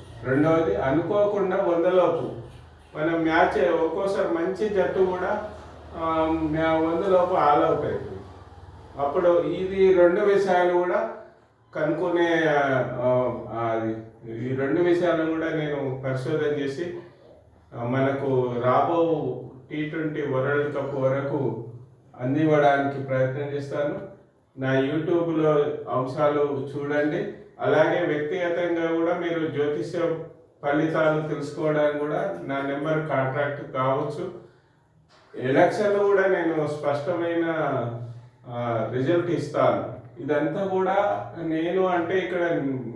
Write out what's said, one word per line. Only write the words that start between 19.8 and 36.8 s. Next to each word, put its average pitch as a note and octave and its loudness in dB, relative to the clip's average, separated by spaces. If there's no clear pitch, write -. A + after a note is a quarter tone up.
ట్వంటీ D3+ -4
వరల్డ్ C#3 0
కప్ C3+ -4
వరకు C3+ -2
అందివ్వడానికి C#3 2
ప్రయత్నం C3+ -2
చేస్తాను. D3 -6
నా C3 -2
YouTube-లో D#3 2
అంశాలు C#3 0
చూడండి. D3 -2
అలాగే E3 2
వ్యక్తిగతంగా E3 -2
కూడా F3 0
మీరు E3 -2
జ్యోతిష్య D3 -2
ఫలితాలు D#3 2
తెలుసుకోవడానికి D3+ 0
కూడా D3+ -4
నా C#3 -4
నెంబర్ D3 -2
కాంటాక్ట్ C#3+ -2
కావచ్చు. F3 -2
ఎలక్షన్లో G3+ 2
కూడా G3 4
నేను E3 0
స్పష్టమైన, E3+ -2